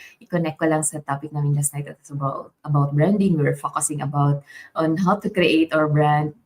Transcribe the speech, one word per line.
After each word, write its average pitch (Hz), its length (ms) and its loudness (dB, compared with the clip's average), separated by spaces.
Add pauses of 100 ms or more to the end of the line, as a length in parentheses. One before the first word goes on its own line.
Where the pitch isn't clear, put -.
(200)
i-connect 160 400 -4
ko 165 80 0
lang 156 180 0
sa 147 160 -6
topic 143 320 -6
namin 143 220 0
last 143 180 -2
night. 143 140 -8
It's 139 260 -18
about, 139 480 -6
about 143 320 0
branding. 180 460 2
We 143 80 2
were 143 100 -2
focusing 147 460 -6
about 143 400 0 (320)
on 160 260 0
how 196 220 2
to 208 80 -4
create 160 400 2
our 156 160 2
brand 151 480 2 (100)